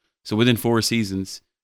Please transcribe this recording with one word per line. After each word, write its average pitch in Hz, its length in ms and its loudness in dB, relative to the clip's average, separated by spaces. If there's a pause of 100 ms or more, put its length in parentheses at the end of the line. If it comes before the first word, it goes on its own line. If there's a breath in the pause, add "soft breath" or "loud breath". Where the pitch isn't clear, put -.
(240)
So - 120 -4
within 117 200 4
four 117 260 0
seasons, 95 600 -4 (220)